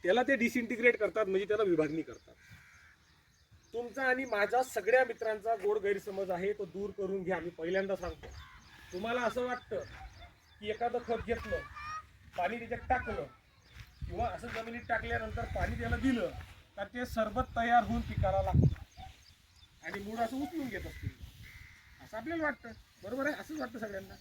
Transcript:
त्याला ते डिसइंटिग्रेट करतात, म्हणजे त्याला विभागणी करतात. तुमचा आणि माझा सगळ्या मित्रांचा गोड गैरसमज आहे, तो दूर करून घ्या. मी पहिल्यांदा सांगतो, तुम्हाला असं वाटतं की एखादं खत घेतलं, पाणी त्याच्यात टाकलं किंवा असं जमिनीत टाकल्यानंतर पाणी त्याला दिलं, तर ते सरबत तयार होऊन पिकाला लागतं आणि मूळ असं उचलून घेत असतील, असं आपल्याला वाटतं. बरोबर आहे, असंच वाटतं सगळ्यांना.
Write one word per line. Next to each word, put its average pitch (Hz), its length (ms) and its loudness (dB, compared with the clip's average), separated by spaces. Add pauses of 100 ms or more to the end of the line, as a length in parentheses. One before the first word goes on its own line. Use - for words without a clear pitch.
त्याला 226 200 6
ते 277 120 4
डिसइंटिग्रेट 233 640 4
करतात, 208 260 2
म्हणजे 190 200 2
त्याला 208 180 2
विभागणी 156 380 4
करतात. - 320 -12 (1400)
तुमचा 240 300 -4
आणि 254 220 4
माझा 220 380 4
सगळ्या 247 420 6
मित्रांचा 220 500 0
गोड 208 220 2
गैरसमज 196 520 0
आहे, 190 240 0
तो 208 120 -4
दूर 196 240 -6
करून 190 340 -2
घ्या. 175 160 0
मी 170 100 -6
पहिल्यांदा 190 460 0
सांगतो, 175 320 -8 (680)
तुम्हाला 233 280 -2
असं 240 240 2
वाटतं 247 340 -4 (800)
की 208 100 -8
एखादं 233 280 0 (100)
खत 226 200 -2
घेतलं, 233 280 -2 (840)
पाणी 190 200 -2
त्याच्यात 233 320 -8
टाकलं 240 340 0 (840)
किंवा 226 200 -2
असं 202 200 -6
जमिनीत 233 420 -8
टाकल्यानंतर 226 520 0
पाणी 226 380 -2
त्याला 233 160 0
दिलं, 233 340 2 (480)
तर 202 60 -4
ते 247 220 -6
सरबत 226 380 0 (120)
तयार 233 280 6
होऊन 233 180 0
पिकाला 196 400 2
लागतं - 600 4 (840)
आणि 190 140 -6
मूळ 202 180 -8
असं 240 200 -2
उचलून 294 300 -4
घेत 196 200 -6
असतील, - 220 -6 (960)
असं - 140 -12
आपल्याला 311 260 -4
वाटतं. 262 260 -4 (340)
बरोबर 254 220 -4
आहे, 294 140 0
असंच - 200 -10
वाटतं 240 200 -8
सगळ्यांना. 196 420 -8